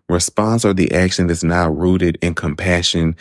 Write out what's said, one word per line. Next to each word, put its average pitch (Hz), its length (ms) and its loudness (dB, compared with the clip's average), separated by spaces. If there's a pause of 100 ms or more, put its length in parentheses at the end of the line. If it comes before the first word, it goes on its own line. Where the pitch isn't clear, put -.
response 107 560 0
or 101 80 4
the 92 200 0
action 90 360 2
is 85 160 -2
not 85 320 0
rooted 90 460 0
in 87 120 -2
compassion, 85 880 -2